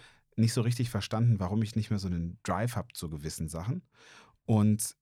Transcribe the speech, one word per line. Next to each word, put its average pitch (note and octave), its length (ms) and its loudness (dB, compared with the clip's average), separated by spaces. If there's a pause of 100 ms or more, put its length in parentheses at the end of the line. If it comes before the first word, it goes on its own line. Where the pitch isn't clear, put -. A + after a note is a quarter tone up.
(360)
nicht A2+ 180 4
so B2 80 2
richtig A#2+ 280 0
verstanden, A2+ 500 0
warum G2 240 0
ich G#2+ 120 -6
nicht G#2+ 140 -2
mehr G#2 100 0
so F#2 80 -4
einen E2+ 360 -4
Drive G#2+ 320 -2
hab - 200 -6
zu E2+ 140 -8
gewissen D#2 400 -6
Sachen. G2 320 -6 (640)
Und G#2+ 560 4